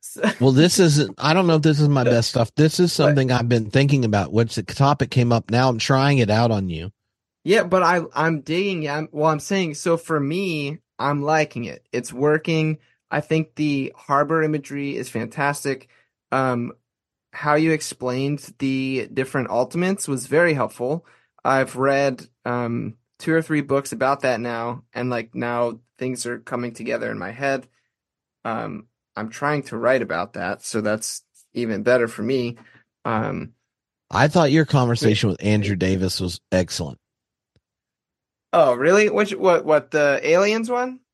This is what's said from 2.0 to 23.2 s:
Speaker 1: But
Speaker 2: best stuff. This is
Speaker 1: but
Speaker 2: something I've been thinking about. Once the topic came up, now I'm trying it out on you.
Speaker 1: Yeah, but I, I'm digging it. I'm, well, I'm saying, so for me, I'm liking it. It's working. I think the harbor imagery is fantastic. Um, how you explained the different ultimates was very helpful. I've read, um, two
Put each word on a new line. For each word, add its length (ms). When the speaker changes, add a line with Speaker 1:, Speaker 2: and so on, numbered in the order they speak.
Speaker 1:
But 80
Speaker 2:
best 200
stuff. 260
This 240
is 160
Speaker 1:
but 100
Speaker 2:
something 240
I've 180
been 220
thinking 340
about. 280
Once 240
the 80
topic 480
came 180
up, 180
now 200
I'm 100
trying 400
it 120
out 200
on 200
you. 200
Speaker 1:
Yeah, 180
but 220
I, 160
I'm 260
digging 440
it. 40
I'm, 240
well, 180
I'm 80
saying, 360
so 220
for 220
me, 600
I'm 240
liking 420
it. 280
It's 200
working. 680
I 100
think 360
the 400
harbor 460
imagery 540
is 120
fantastic. 800
Um, 420
how 240
you 160
explained 840
the 540
different 380
ultimates 560
was 220
very 260
helpful. 500
I've 320
read, 500
um, 500
two 160